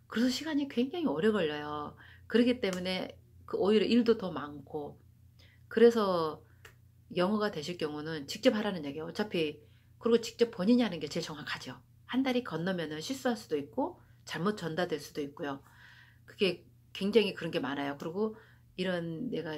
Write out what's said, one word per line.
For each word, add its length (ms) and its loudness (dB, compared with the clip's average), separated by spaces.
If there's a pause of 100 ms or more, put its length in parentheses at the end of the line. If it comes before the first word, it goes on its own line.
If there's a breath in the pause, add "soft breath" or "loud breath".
그래서 220 2
시간이 400 -2
굉장히 380 -2
오래 240 2
걸려요. 640 -2 (320 loud breath)
그렇기 320 4
때문에 580 -2 (260)
그 120 -6
오히려 280 4
일도 340 6
더 120 -6
많고, 680 -10 (680 soft breath)
그래서 760 4 (720 loud breath)
영어가 340 2
되실 260 -6
경우는 500 -6
직접 280 4
하라는 320 -2
얘기예요. 200 -8
어차피, 540 -4 (380 soft breath)
그리고 220 4
직접 300 0
본인이 320 4
하는 180 -2
게 80 -6
제일 160 -4
정확하죠. 540 -10 (280)
한 160 0
달이 220 0
건너면은 560 -4
실수할 360 -2
수도 220 -4
있고 420 -4 (240 soft breath)
잘못 320 -2
전달될 440 -4
수도 220 -10
있고요. 400 -8 (640 loud breath)
그게 400 0 (280)
굉장히 420 4
그런 160 -6
게 80 -2
많아요. 400 -4
그리고 380 -4 (400 loud breath)
이런 540 -4
내가 280 -6